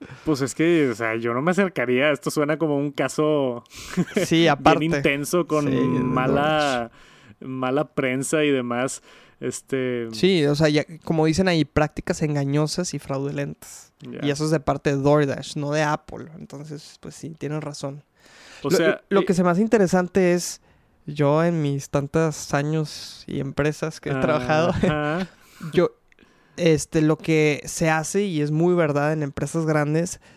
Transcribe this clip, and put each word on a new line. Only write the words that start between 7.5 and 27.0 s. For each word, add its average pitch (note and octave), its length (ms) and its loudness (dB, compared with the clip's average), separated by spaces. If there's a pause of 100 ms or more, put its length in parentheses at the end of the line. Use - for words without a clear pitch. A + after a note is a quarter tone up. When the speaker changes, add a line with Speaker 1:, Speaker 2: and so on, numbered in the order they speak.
Speaker 1:
prensa C3+ 520 0
y D3 60 4
demás. B2 520 -2 (380)
Este B2+ 720 -4
Speaker 2:
Sí, F3 340 2
o D3 80 2
sea, D3+ 160 4
ya, D3 140 2 (200)
como D#3+ 220 2
dicen E3 220 2
ahí, D#3+ 180 2
prácticas - 560 -2
engañosas D3 720 0
y D3 40 -6
fraudulentas. C#3+ 1040 -8
Speaker 1:
Ya. B2 260 -14
Speaker 2:
Y C#3+ 40 2
eso C#3+ 160 -2
es D#3 60 0
de D#3 80 2
parte C#3 300 -2
de C#3 120 0
DoorDash, C#3+ 540 2
no C#3+ 160 -4
de D#3 100 2
Apple. D3 460 -4 (100)
Entonces, D3 640 -16
pues D#3+ 140 -14
sí, D#3 220 -14
tienen D3+ 240 -6
razón. D3 420 -10 (600)
Speaker 1:
O C#3 80 -2
Speaker 2:
Lo, - 60 4
Speaker 1:
sea, D#3+ 340 2
Speaker 2:
lo G3 100 4
Speaker 1:
eh, F3+ 60 2
Speaker 2:
que G3 80 2
se F3+ 100 2
me F3+ 60 4
hace F3 100 2
interesante F#3 720 4
es, - 300 -4 (420)
yo D3+ 400 2
en E3+ 160 2
mis C#3+ 300 -2
tantos D3+ 640 -2
años D3+ 720 -4
y - 140 -6
empresas C#3+ 600 -4
que - 100 -10
he C#3 40 -2
trabajado, C3+ 560 0
<laughs> - 120 -2
Speaker 1:
Ajá. D#3 460 0 (460)
Speaker 2:
yo, E3+ 160 2 (640)
este, D#3+ 460 2